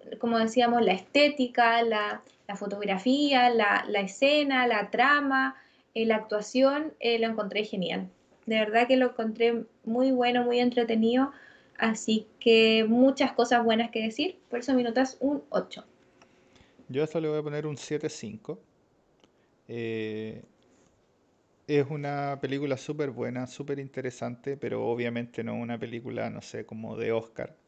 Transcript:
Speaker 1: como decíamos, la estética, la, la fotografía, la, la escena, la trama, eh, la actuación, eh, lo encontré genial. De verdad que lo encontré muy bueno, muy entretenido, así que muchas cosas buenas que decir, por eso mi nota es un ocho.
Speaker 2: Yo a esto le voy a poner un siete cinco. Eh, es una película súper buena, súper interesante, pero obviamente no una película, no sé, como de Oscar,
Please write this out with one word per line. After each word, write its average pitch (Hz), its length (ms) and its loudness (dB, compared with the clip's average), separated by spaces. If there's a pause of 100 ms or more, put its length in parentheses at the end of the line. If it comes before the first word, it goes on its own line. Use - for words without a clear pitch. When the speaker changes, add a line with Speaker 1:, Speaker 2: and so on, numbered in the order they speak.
(200)
Speaker 1:
como 226 200 0
decíamos, 233 440 2
la 190 100 4
estética, 247 920 2
la, 214 380 -2 (260)
la 202 80 -8
fotografía, 240 960 2
la, 208 380 2
la 208 140 -2
escena, 269 680 2
la 208 240 0
trama, 269 640 2 (380)
eh, 226 120 -2
la 220 120 2
actuación, 262 840 0
eh, 233 200 0
lo 226 80 0
encontré 214 380 -4
genial. 190 440 -6 (360)
De 220 140 0
verdad 220 280 2
que 262 100 4
lo 254 100 4
encontré 226 580 0 (180)
muy 254 280 2
bueno, 247 320 2
muy 240 160 0
entretenido, 240 720 2 (460)
así 220 500 -2 (120)
que 226 480 6
muchas 262 460 4
cosas 240 300 2
buenas 226 280 2
que 220 120 -4
decir, 285 360 -4 (100)
por 240 100 -6
eso 269 140 -2
mi 247 100 2
nota 240 180 0
es - 180 -4
un 277 300 -2
ocho. - 340 -6 (1040)
Speaker 2:
Yo 131 120 -2
a 156 40 0
esto 160 160 -4
le 156 80 -2
voy 151 100 -2
a 151 40 -4
poner 151 240 -6
un 147 100 -6
siete 151 320 -6
cinco. 107 500 -12 (1080)
Eh, 110 760 -8 (1300)
es 143 220 2
una 143 520 -6
película 139 360 -4
súper 151 340 -6
buena, 123 360 -8
súper 143 320 -8
interesante, 131 800 -8
pero 113 300 -6
obviamente 120 560 -4
no 117 120 -6
una 117 240 -8
película, 117 500 -8
no 110 120 -12
sé, 113 240 -12
como 110 320 -12
de 113 140 -4
Oscar, - 440 -6 (120)